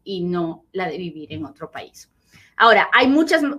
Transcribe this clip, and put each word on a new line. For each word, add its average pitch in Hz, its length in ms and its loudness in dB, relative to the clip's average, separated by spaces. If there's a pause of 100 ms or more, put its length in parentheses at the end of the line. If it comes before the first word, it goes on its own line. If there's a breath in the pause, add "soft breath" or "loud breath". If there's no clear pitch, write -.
y 185 180 -8
no 175 480 -6
la 185 180 -6
de 151 100 -10
vivir 156 340 -12
en 156 120 -10
otro 151 280 -18
país. - 400 -20 (440 soft breath)
Ahora, - 360 4
hay 254 160 4
muchas 320 340 2 (160)